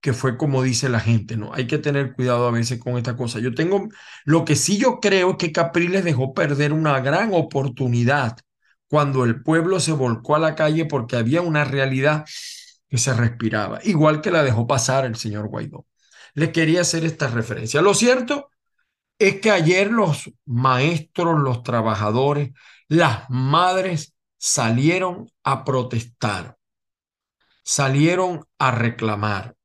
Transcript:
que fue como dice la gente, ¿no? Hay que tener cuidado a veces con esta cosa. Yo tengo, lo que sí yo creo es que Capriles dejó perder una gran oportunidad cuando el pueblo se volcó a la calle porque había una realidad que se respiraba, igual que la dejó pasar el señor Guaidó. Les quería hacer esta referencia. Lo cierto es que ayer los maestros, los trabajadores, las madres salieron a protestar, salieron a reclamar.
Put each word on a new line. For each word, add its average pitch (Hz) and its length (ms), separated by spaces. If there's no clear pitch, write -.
que 139 120
fue 120 240
como 135 260
dice 127 260
la 120 120
gente, 113 360
¿no? 107 180
Hay 127 120
que 151 120
tener 139 360
cuidado 123 320
a 120 40
veces 117 280
con 123 200
esta 117 180
cosa. 117 220
Yo 120 160
tengo, 196 340
lo 160 200
que 156 120
sí 202 200
yo 240 240
creo 190 300
es 185 80
que 165 140
Capriles 175 520
dejó 131 300
perder 147 380
una 151 280
gran 160 320
oportunidad 131 1040
cuando 139 380
el 117 180
pueblo 165 380
se 160 120
volcó 131 440
a - 20
la 156 160
calle 156 300
porque 127 320
había 120 240
una 156 240
realidad 135 640
que 127 100
se 127 160
respiraba, 113 720
igual 156 360
que 185 100
la 165 120
dejó 120 240
pasar 131 400
el 117 100
señor 107 320
Guaidó. - 380
Les 156 160
quería 165 320
hacer 165 220
esta 156 240
referencia. 117 520
Lo 196 140
cierto 254 560
es 196 220
que 220 100
ayer 185 400
los 208 400
maestros, 147 960
los 127 220
trabajadores, 117 880
las 147 440
madres 170 840
salieron 165 960
a 135 220
protestar, 117 920
salieron 160 800
a 131 120
reclamar. 107 960